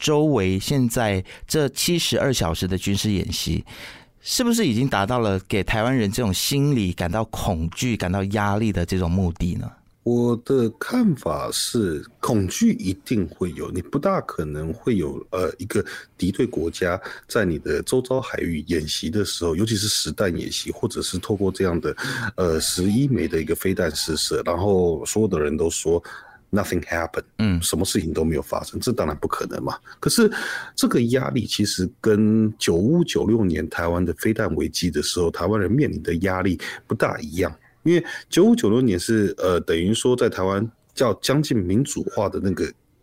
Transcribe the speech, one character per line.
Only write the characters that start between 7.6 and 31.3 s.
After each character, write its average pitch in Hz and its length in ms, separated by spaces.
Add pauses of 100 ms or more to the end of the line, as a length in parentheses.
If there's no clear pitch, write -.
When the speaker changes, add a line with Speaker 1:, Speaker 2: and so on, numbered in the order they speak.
Speaker 1:
惧、 123 260
感 90 140
到 98 140
压 101 320
力 110 160
的 90 120
这 92 140
种 90 100
目 90 300
的 87 160
呢？ - 160 (320)
Speaker 2:
我 120 420
的 127 240 (100)
看 220 380
法 - 340
是， 87 540 (160)
恐 104 260
惧 220 280
一 95 180 (140)
定 104 200
会 87 280
有， - 160
你 92 100
不 - 180
大 165 220
可 - 240
能 76 260
会 110 260
有， 71 340
呃， 90 260
一 - 80
个 - 180 (360)
敌 92 120
对 127 140
国 85 260
家 90 300 (260)
在 117 160
你 87 160
的 - 240
周 131 200
遭 131 180
海 - 200
域 80 260
演 80 200
习 - 220
的 101 160
时 - 220
候， 80 100
尤 98 80
其 110 120
是 101 120
实 - 240
弹 95 240
演 60 160
习， - 180
或 - 160
者 - 140
是 - 160
透 104 180
过 95 160
这 95 140
样 85 160
的， 76 160 (400)
呃， 82 240
十 - 220
一 110 260
枚 90 180
的 82 140
一 73 60
个 82 80
飞 95 200
弹 87 220
试 - 180
射， - 300
然 87 100
后 90 520
所 107 160
有 110 60
的 87 120
人 73 160
都 82 140
说 85 320 (500)
nothing 92 300
happened， 82 420 (140)
Speaker 1:
嗯。 101 240
Speaker 2:
什 - 120
么 80 80
事 - 160
情 78 140
都 80 100
没 80 120
有 69 80
发 - 200
生， - 160
这 - 140
当 95 140
然 73 100
不 - 100
可 - 200
能 - 180
嘛。 - 100 (260)
可 - 100
是 220 200 (460)
这 277 120
个 147 160
压 127 260